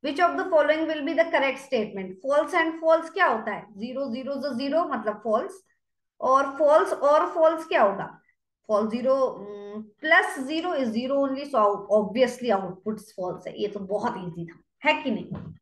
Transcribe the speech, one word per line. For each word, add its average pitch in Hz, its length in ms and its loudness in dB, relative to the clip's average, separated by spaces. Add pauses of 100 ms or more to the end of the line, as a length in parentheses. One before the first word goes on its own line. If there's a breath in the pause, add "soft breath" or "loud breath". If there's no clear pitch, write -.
Which 285 220 -2
of 277 100 2
the 277 160 -2
following 311 380 4
will 311 160 -4
be 330 80 -2
the 320 180 4
correct 269 320 0
statement? 196 580 -4
False 294 380 0
and 320 220 -2
false 320 320 4
क्या 370 120 4
होता 220 280 -2
है? 180 100 -12 (140)
ज़ीरो, 254 340 -6
ज़ीरो 262 300 -6
से 269 160 -6
ज़ीरो 285 340 0
मतलब 208 320 -4
फॉल्स, 233 360 -2 (600)
और 269 380 4
फॉल्स 311 340 6
और 302 420 4
फॉल्स 320 320 2
क्या 320 160 4
होगा? 196 240 2 (640)
फॉल्स 214 240 0
ज़ीरो, 254 240 2 (260)
mm, 202 400 -14 (220)
plus 359 340 4 (100)
zero 330 320 -4
is 226 160 -4
zero 262 300 -2
only, 269 240 -6
so 220 140 2 (340)
obviously 226 600 0
output 190 460 -8 (140)
false 180 280 -8
है। - 160 -12
ये 202 60 -2
तो 202 120 -8 (120)
बहुत 226 260 -2
ईजी 170 280 -10
था, - 120 -18 (280)
है 302 160 2
कि 269 80 -2
नहीं? - 320 -6 (200)